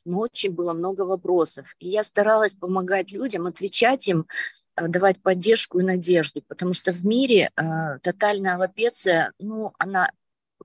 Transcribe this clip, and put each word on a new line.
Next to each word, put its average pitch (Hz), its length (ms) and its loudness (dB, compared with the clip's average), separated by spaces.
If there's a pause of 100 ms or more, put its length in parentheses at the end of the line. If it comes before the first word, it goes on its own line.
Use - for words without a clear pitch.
ночью 196 480 -4
было 170 200 -4
много 185 280 -4
вопросов. 180 800 -2
И 175 100 -10
я 214 140 0
старалась 214 500 2
помогать 185 580 -2
людям, 202 360 -4
отвечать 226 600 0
им, 170 200 0 (500)
э, 165 100 -4
давать 185 340 2
поддержку 185 580 2
и 185 40 2
надежду, 175 640 0
потому 180 260 -4
что 180 200 -4
в 175 120 -6
мире, 233 520 4
э, 160 440 -4
тотальная 196 540 -2
аллопеция, 180 840 0
ну, 214 400 -8
она 190 320 0 (540)